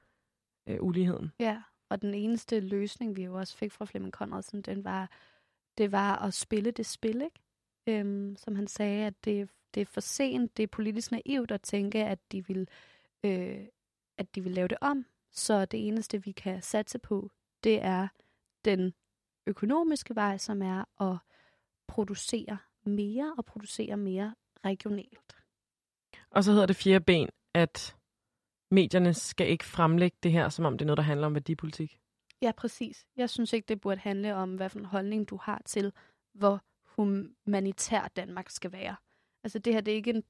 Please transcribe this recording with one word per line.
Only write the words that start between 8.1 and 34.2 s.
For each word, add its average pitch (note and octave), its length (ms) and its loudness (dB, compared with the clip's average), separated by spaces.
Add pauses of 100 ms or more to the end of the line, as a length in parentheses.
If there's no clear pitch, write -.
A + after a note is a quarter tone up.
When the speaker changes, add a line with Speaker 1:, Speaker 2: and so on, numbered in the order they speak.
Speaker 2:
som G#3 200 -6
han G3+ 120 -2
sagde, G#3 380 0
at G3+ 200 -6
det, G3+ 240 0 (240)
det G#3 80 0
er G3 40 0
for - 160 -6
sent, B3+ 560 0
det G#3+ 60 2
er G#3 40 -2
politisk G#3+ 440 -4
naivt A#3+ 400 -2
at G3+ 100 -4
tænke, G#3 440 0
at G3+ 260 -4
de F#3+ 160 -6
vil, F#3 200 -2 (580)
øh, F#3+ 400 -2 (520)
at - 180 -8
de G3 60 -4
vil F#3 100 -2
lave F3+ 160 2
det - 140 -2
om. C#4 240 0 (260)
Så G3+ 340 2
det A3 220 -4
eneste, G#3+ 360 -2
vi G3+ 80 -8
kan F#3 300 -6
satse G#3+ 380 -4
på, G3+ 320 -4 (320)
det A3 200 4
er F#3 240 0 (580)
den F#3 280 2 (540)
økonomiske C4+ 680 0
vej, G3+ 220 0
som G3+ 240 -4
er F#3+ 400 -4
at F#3 160 0 (720)
producere G#3 680 -4 (280)
mere G#3 520 -2
og A#3 80 -4
producere G#3 520 -8
mere G3+ 380 -4 (300)
regionalt. G3 720 -6 (960)
Speaker 1:
Og G#3 120 6
så G3+ 80 6
hedder G3+ 140 10
det F#3 100 6
fjerde F#3+ 300 6
ben, E3 240 6 (240)
at - 420 2 (760)
medierne F3+ 420 6
skal - 340 -2
ikke - 180 2
fremlægge E3+ 580 4
det F3 80 6
her, D#3+ 180 6
som E3 160 0
om C3+ 120 2
det D3+ 80 0
er - 20 0
noget, D3+ 100 4
der D3+ 60 4
handler D3 240 2
om D3+ 60 0
værdipolitik. D#3 680 -4 (420)
Speaker 2:
Ja, A#3 100 2
præcis. - 640 -8
Jeg B3 140 0
synes A#3 240 -2
ikke, A3 140 0
det G#3+ 140 -4
burde F#3+ 200 -2
handle G3+ 340 -2